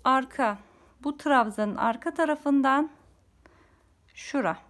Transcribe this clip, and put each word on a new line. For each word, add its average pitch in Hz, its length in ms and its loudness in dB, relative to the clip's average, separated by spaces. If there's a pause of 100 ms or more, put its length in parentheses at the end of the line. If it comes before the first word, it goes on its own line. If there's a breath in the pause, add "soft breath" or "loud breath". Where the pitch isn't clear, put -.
arka, 262 540 0 (460 soft breath)
bu 294 140 -6
trabzanın 220 580 0
arka 247 380 -2
tarafından 285 760 2 (1200 soft breath)
şura. 196 440 -4 (120)